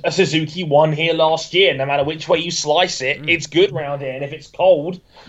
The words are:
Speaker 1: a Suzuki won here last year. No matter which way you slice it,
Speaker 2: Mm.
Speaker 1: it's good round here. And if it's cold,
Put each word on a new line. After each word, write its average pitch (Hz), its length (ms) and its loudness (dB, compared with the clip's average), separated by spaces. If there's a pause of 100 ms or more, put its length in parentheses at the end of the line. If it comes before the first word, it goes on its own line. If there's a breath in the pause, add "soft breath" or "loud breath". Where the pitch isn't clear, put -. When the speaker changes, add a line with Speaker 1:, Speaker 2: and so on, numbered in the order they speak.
Speaker 1:
a 165 80 0
Suzuki 160 500 0
won 156 300 4
here 160 200 0
last 160 400 0
year. 175 220 4
No 135 100 -4
matter 139 200 0
which 160 240 -6
way 170 100 2
you 170 140 -6
slice 160 480 -2
it, 135 220 -4
Speaker 2:
Mm. 156 60 -6
Speaker 1:
it's 170 200 -2
good 185 240 2
round 143 280 -6
here. 135 120 -8
And 135 100 -10
if 143 100 -8
it's 156 140 -14
cold, 180 540 2 (280 loud breath)